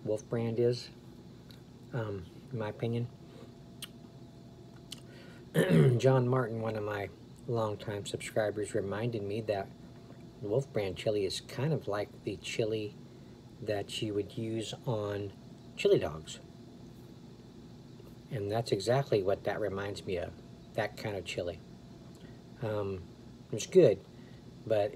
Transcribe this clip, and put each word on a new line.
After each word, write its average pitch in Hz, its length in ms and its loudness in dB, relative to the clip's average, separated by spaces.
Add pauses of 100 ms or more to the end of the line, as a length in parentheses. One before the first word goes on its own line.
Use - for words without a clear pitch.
Wolf 107 240 0
brand 117 320 0
is, 120 300 4 (1040)
um, 104 320 -2 (260)
in 117 80 -2
my 107 80 0
opinion. 117 400 0 (2500)
<clears throat> 156 460 8
John 127 280 8
Martin, 120 320 2
one 110 160 -2
of 107 80 -2
my 101 240 0 (400)
longtime 107 580 0
subscribers, 104 680 0
reminded 104 500 0
me 101 180 -2
that 101 260 0 (760)
Wolf 110 320 2
brand 95 220 2
chili 104 300 2
is - 160 -2
kind 151 320 0
of - 140 -2
like 104 220 0 (140)
the 101 140 -4
chili 110 580 -2 (680)
that 101 400 -2
you 107 120 0
would 101 240 -2
use 113 360 -2 (120)
on 101 460 0 (440)
chili - 240 8
dogs. 78 400 -4 (1900)
And 101 200 -2
that's 113 200 2
exactly 113 520 4
what 95 220 2
that 98 140 0
reminds 98 460 -2
me 95 120 0
of, 85 140 -2 (420)
that 107 240 0
kind 104 180 -2
of 90 100 -4
chili. 87 340 -4 (1000)
Um, 101 400 0 (500)
it - 20 -6
was 107 140 -2
good, 135 320 10 (680)
but 107 300 4